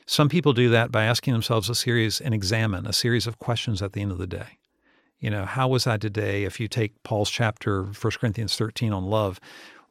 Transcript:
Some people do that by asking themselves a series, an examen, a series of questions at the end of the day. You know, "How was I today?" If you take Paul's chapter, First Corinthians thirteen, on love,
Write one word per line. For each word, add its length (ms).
Some 220
people 240
do 180
that 200
by 140
asking 280
themselves 380
a 40
series, 460
an 120
examen, 540
a 60
series 340
of 120
questions 440
at 100
the 100
end 100
of 60
the 80
day. 320
You 120
know, 160
"How 220
was 180
I 100
today?" 480
If 160
you 80
take 360
Paul's 260
chapter, 640
First 240
Corinthians 380
thirteen, 360
on 140
love, 340